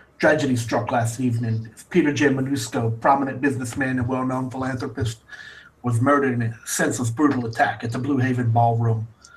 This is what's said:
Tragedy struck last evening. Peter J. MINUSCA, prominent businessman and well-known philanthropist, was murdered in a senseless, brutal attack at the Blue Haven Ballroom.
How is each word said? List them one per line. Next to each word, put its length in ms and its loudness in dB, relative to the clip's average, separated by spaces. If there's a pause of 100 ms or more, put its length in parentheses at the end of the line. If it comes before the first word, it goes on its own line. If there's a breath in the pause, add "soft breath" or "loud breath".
(180 soft breath)
Tragedy 380 2
struck 340 -4
last 300 0
evening. 480 -2 (220)
Peter 220 4
J. 160 2
MINUSCA, 720 -2
prominent 420 2
businessman 560 -2
and 100 -2
well-known 420 -4
philanthropist, 680 -6 (640 loud breath)
was 180 0
murdered 320 4
in 100 0
a 120 -2 (100)
senseless, 460 -2
brutal 360 2
attack 380 0
at 80 -6
the 60 -4
Blue 180 0
Haven 340 0
Ballroom. 560 2 (300 soft breath)